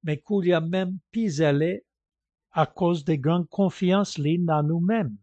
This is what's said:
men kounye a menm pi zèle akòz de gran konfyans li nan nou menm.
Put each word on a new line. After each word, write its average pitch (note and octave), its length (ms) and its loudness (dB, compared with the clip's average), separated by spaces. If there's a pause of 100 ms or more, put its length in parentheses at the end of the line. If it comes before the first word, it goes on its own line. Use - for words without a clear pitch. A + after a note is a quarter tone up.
men D3+ 180 -4
kounye F3+ 320 0
a D#3+ 80 2
menm F#3 460 -4
pi A3+ 180 -4
zèle D3+ 460 2 (800)
akòz E3+ 500 0
de D#3+ 140 0
gran D#3+ 320 0
konfyans F#3+ 680 0
li D3+ 200 0
nan D#3 320 0
nou E3+ 80 0
menm. F3 440 -2